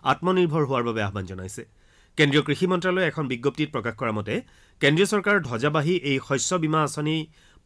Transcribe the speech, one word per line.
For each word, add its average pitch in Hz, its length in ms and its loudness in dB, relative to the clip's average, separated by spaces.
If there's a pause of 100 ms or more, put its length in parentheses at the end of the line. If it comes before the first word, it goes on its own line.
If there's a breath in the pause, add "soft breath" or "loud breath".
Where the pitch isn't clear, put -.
(120)
আত্মনিৰ্ভৰ 170 580 2
হোৱাৰ 127 180 2
বাবে 110 200 -2
আহ্বান 95 240 -6
জনাইছে। 92 320 -12 (540 soft breath)
কেন্দ্ৰীয় 147 300 4
কৃষি 151 240 0
মন্ত্ৰালয়ে 180 400 0
এখন 151 200 -4
বিজ্ঞপ্তিত 139 440 -2
প্ৰকাশ 113 240 -4
কৰা 117 180 -2
মতে 104 180 -4 (460 soft breath)
কেন্দ্ৰীয় 156 320 4
চৰকাৰৰ 202 340 2
ধ্বজাবাহী 147 480 0 (140)
এই 135 80 2 (100)
শস্য 135 240 -2 (120)
বীমা 156 240 2
আঁচনি 151 280 -2 (500 soft breath)